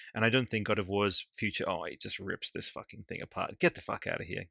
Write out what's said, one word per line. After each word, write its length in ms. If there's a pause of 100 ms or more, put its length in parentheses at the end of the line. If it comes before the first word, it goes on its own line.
(160)
and 100
I 40
don't 180
think 200
God 120
of 80
War's 440
future, 360
oh, 160
it 180
just 180
rips 320
this 180
fucking 380
thing 140
apart. 380
Get 160
the 60
fuck 260
out 140
of 60
here. 240